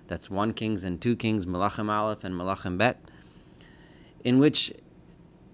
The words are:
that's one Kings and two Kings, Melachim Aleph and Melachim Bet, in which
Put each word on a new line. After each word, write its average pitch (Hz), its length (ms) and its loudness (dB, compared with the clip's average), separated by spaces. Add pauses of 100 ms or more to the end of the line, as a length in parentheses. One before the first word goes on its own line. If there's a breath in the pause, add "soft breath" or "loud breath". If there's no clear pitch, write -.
that's - 220 -8
one 104 240 0
Kings 110 320 -4
and 90 160 -4
two 120 120 2
Kings, 110 320 0
Melachim 101 460 -2
Aleph 107 320 -2
and 95 100 -6
Melachim 92 440 -4
Bet, 113 240 0 (1200 loud breath)
in 123 160 6
which 156 320 4 (840)